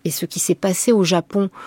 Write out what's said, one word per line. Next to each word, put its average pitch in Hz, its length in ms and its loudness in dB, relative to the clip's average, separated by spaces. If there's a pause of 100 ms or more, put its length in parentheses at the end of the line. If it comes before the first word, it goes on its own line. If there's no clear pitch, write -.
et 170 40 -2
ce - 160 -6
qui - 140 -8
s'est 170 160 0
passé - 360 0
au 208 120 4
Japon, 185 480 0 (160)